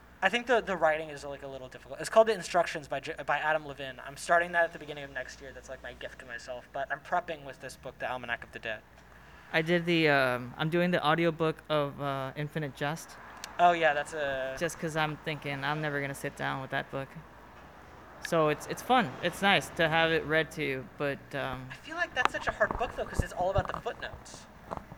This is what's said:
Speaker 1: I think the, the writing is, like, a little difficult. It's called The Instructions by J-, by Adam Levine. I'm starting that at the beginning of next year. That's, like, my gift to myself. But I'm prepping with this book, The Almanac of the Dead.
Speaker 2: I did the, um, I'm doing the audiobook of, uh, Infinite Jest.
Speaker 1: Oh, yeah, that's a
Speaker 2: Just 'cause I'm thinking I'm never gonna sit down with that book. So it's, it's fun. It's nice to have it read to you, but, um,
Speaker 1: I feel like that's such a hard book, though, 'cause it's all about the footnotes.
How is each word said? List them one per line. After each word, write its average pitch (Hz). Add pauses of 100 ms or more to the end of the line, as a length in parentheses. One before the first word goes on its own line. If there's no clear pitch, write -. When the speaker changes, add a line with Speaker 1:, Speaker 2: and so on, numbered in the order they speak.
(200)
Speaker 1:
I 190
think 240
the, 240
the 185
writing 156
is, 139
like, 139
a -
little 131
difficult. 131
It's 160
called 220
The 220
Instructions 170
by 139
J-, 156 (100)
by 147
Adam 151
Levine. 135
I'm 139
starting 175
that 170
at 160
the 160
beginning 147
of 139
next 131
year. 139
That's, 123
like, 131
my 123
gift 120
to 131
myself. 123
But 139
I'm 131
prepping 170
with 131
this 131
book, -
The 120
Almanac 120
of 113
the 123
Dead. 110 (720)
Speaker 2:
I 165
did 170
the, 165
um, 127
I'm 156
doing 175
the 180
audiobook 160
of, 143
uh, 135
Infinite 147
Jest. 151 (440)
Speaker 1:
Oh, 175
yeah, 160
that's 147
a 135
Speaker 2:
Just 165
'cause 156
I'm 151
thinking 143
I'm 151
never 143
gonna 139
sit 139
down 139
with 127
that 139
book. 135 (1160)
So 160
it's, 151
it's -
fun. 240 (120)
It's 170
nice 190
to 165
have 165
it 160
read 156
to 151
you, 131 (120)
but, 139 (160)
um, 131
Speaker 1:
I 131
feel 311
like 339
that's -
such 302
a 240
hard -
book, 254
though, 226
'cause -
it's -
all 180
about 190
the -
footnotes. - (520)